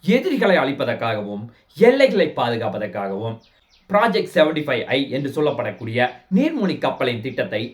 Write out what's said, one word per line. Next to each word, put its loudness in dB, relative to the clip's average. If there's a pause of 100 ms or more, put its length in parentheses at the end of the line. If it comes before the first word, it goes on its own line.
எதிரிகளை 2
அழிப்பதற்காகவும் -4 (460)
எல்லைகளை 4 (140)
பாதுகாப்பதற்காகவும் -4 (540)
ப்ராஜெக்ட் 2
செவன்டி 4
ஃபைவ் -2 (140)
ஐ 2 (180)
என்று -4
சொல்லப்படக்கூடிய -2 (280)
நீர்மூழ்கி 0
கப்பலின் -2
திட்டத்தை -4 (140)